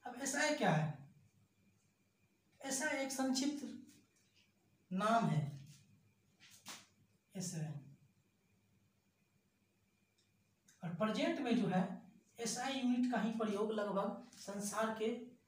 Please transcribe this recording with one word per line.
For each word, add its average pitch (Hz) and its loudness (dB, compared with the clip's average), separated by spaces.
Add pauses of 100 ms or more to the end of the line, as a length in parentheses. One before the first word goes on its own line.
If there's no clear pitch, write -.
अब 247 -10
एसआई 294 2
क्या 202 2
है? 156 2 (1700)
एसआई 277 0
एक 269 -2
संक्षिप्त 262 0 (1300)
नाम 208 4
है 156 4 (1900)
एसआई। 160 -4 (3000)
और 170 -6
प्रेजेंट 294 0
में 240 2
जो 196 4
है 185 4 (580)
एसआई 247 -2
यूनिट 247 2
का 208 2
ही 220 0
प्रयोग 214 0
लगभग 208 -2
संसार 208 -2
के 220 0 (420)